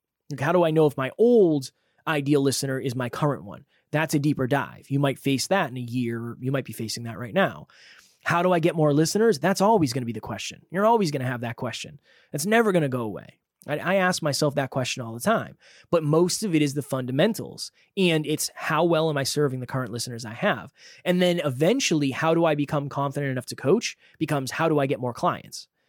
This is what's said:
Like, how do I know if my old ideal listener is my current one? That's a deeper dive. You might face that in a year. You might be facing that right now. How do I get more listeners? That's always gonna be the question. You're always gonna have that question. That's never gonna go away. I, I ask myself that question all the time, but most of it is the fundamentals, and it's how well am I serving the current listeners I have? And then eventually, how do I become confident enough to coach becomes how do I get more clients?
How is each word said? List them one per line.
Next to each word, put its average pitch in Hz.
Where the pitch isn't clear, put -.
Like, 139
how 156
do 180
I 160
know 156
if 139
my 131
old 190
ideal 147
listener 135
is 120
my 123
current 135
one? 101
That's 156
a 156
deeper 135
dive. 113
You 139
might 143
face 135
that 185
in 127
a 127
year. 117
You 127
might 135
be 110
facing 117
that 113
right 117
now. 180
How 170
do 180
I 170
get 165
more 151
listeners? 165
That's 190
always 190
gonna 127
be 117
the 110
question. -
You're 190
always 214
gonna 131
have 127
that 131
question. 135
That's 147
never 220
gonna 160
go 123
away. 90
I, 151
I 175
ask 185
myself 147
that 139
question 127
all 113
the 117
time, 196
but 170
most 165
of 180
it 147
is 143
the 147
fundamentals, 135
and 165
it's 151
how 156
well 160
am 151
I 139
serving 131
the 123
current 127
listeners 117
I 107
have? 143
And 180
then 175
eventually, 151
how 160
do 165
I 156
become 143
confident 139
enough 127
to 120
coach 185
becomes 139
how 165
do 147
I 139
get 131
more 123
clients? -